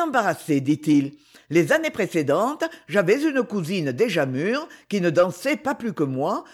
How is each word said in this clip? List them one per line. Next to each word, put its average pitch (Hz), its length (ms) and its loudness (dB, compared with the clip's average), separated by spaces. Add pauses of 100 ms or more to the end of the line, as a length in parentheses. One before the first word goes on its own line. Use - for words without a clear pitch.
embarrassé, » 202 580 0
dit-il. « 143 560 0 (320)
Les 151 220 2
années 311 220 0
précédentes, 180 720 -2 (240)
j'avais 202 340 2
une 269 220 0
cousine 170 480 -2
déjà 165 340 0
mûre 190 400 -2 (220)
qui 202 120 -2
ne 175 100 2
dansait 180 460 0
pas 269 200 -4
plus 226 160 -6
que 156 100 -4
moi 147 400 -2 (120)